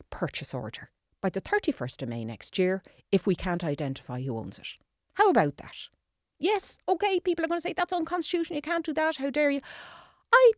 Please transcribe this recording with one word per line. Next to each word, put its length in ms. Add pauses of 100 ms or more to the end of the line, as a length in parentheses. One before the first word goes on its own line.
(100)
purchase 440
order 360 (300)
by 100
the 100
thirty-first 640
of 80
May 120
next 360
year 240 (280)
if 160
we 80
can't 300
identify 560
who 160
owns 220
it? 180 (380)
How 160
about 260
that? 320 (500)
Yes, 380 (100)
okay, 320
people 280
are 20
gonna 140
say, 100
"That's 220
unconstitutional, 640
you 40
can't 240
do 80
that, 240
how 140
dare 200
you?" 120 (720)
I 240